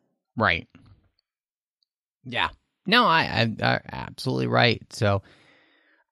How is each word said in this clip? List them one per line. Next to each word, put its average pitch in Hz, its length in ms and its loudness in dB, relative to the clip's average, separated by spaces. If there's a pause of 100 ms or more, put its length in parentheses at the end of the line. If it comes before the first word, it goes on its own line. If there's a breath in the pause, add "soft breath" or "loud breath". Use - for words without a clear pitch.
(360)
Right. 95 300 0 (1600)
Yeah. 117 240 -2 (380)
No, 233 180 4
I, 165 180 4 (380)
I, - 60 -2
I - 140 0 (120)
absolutely 127 560 -6
right. 120 340 2 (100)
So 101 300 0 (880 soft breath)